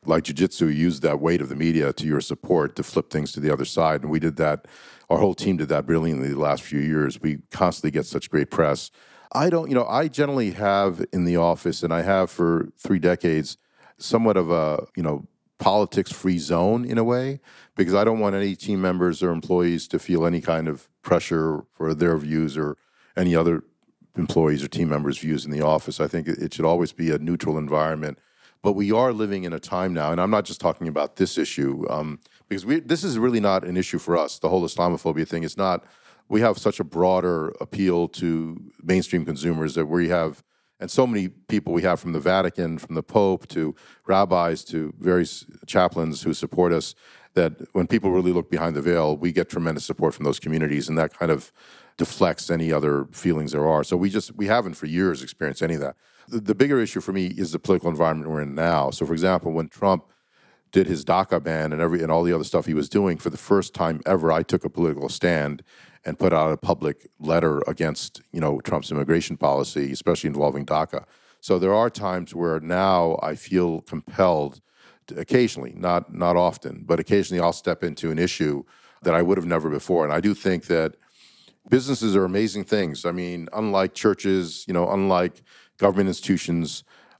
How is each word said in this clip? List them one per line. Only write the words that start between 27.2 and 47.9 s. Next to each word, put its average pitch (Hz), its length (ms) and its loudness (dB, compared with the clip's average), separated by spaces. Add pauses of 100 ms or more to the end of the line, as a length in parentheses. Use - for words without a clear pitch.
environment. 76 600 -2 (420)
But 101 120 2
we 101 180 0
are 120 220 4
living 101 320 -2
in 85 80 -6
a - 80 -6
time 92 340 -2
now, 78 160 -2
and 85 100 0
I'm 98 100 2
not 104 140 2
just - 160 -12
talking 82 280 -2
about 73 280 -4
this 92 220 0
issue, 73 500 -2
um, 76 300 -6 (300)
because 98 180 -8
we, 151 140 0
this 151 240 -2
is 131 140 -2
really 117 220 2
not 95 240 2
an 90 120 -4
issue 92 220 -2
for 85 180 0
us. 78 240 -2
The 82 80 0
whole 90 140 2
Islamophobia 82 680 0
thing 82 160 -4
is 80 120 -8
not, 92 280 -2 (440)
we 107 120 2
have 113 180 4
such - 220 -2
a 90 40 -2
broader 87 680 0 (100)
appeal 87 480 0
to 82 500 -4 (240)
mainstream 90 420 0
consumers 80 520 -2
that 80 100 0
we 85 220 0
have, 82 340 -2 (380)
and 92 100 -10
so 131 160 4
many 104 220 -2
people 90 440 -4
we 85 100 2
have 90 180 2
from 87 120 -6
the 80 60 -2
Vatican, 87 600 0
from 80 180 -8
the 78 80 -2
Pope, 95 440 0
to 78 260 -4 (320)
rabbis, 90 580 2
to 80 340 -6
various 90 460 0 (220)
chaplains 82 560 0
who 80 120 -2
support 87 380 0
us, 80 240 -2 (380)
that 82 180 2 (200)
when 87 140 0
people 98 240 2